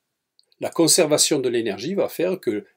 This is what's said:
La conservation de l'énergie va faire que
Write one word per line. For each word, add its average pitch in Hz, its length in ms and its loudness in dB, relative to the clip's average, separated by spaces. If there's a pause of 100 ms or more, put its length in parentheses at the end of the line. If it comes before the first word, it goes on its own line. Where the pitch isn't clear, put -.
(580)
La - 120 -6
conservation 151 680 2
de 123 120 0
l'énergie 113 440 -4
va 107 140 -2
faire 180 320 -4
que 104 240 -4 (120)